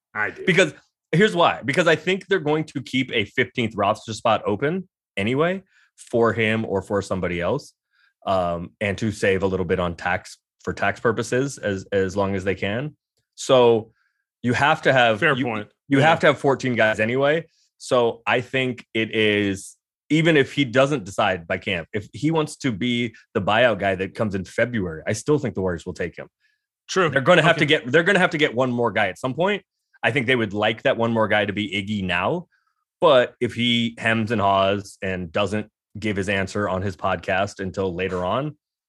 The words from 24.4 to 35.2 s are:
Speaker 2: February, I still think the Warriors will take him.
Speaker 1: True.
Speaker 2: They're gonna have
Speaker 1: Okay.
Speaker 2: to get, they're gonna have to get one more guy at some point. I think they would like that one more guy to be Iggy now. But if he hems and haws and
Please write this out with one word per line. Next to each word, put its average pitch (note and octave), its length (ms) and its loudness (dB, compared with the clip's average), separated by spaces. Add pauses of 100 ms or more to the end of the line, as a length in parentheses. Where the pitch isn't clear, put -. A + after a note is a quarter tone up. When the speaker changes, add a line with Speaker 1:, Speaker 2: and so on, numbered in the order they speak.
Speaker 2:
February, G2 600 -4
I G#2 80 -2
still D3 240 0
think A2+ 160 -6
the G2 80 -4
Warriors F2+ 240 -4
will F2 80 -10
take F2 240 -8
him. C#2+ 100 -14 (600)
Speaker 1:
True. F3+ 220 2
Speaker 2:
They're C3+ 100 2
gonna D#3+ 220 6
have D#3+ 140 6
Speaker 1:
Okay. D3+ 40 -2
Speaker 2:
to D#3+ 60 2
get, D3 240 2
they're D#3+ 140 4
gonna F#3+ 160 4
have F3+ 100 4
to E3 80 -4
get C#3+ 160 2
one B2+ 160 0
more A#2+ 220 0
guy G#2 160 0
at F2+ 100 -10
some C3 160 -6
point. F#3 300 -2 (400)
I A#2 80 2
think B2 160 0
they C3 80 4
would A2 160 -2
like G#2+ 300 -2
that C3 140 2
one A#2 160 0
more A2 140 2
guy G#2 180 2
to G2+ 80 -4
be G#2 160 -4
Iggy G2+ 360 -4
now. F#2+ 420 -2 (540)
But C3 400 4
if A2+ 140 -4
he A#2 440 0
hems A2+ 320 0
and A2+ 100 0
haws G2 640 0
and F#2 300 -6